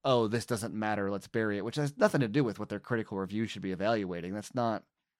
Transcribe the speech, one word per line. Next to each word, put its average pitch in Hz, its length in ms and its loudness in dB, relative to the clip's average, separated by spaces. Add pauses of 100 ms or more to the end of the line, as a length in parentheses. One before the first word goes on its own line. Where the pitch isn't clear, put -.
"Oh, 123 220 6
this 110 180 0
doesn't 107 300 -4
matter, 104 360 0
let's 98 180 -4
bury 107 280 0
it," 98 80 -2
which 117 120 -4
has 147 200 0
nothing 202 240 6
to 117 80 2
do 127 160 2
with 104 140 -2
what 104 100 -6
their 104 100 -4
critical 110 380 -2
review 101 300 -2
should 98 160 -8
be 95 100 -2
evaluating. 92 600 -2
That's 104 200 -8
not 117 300 0 (360)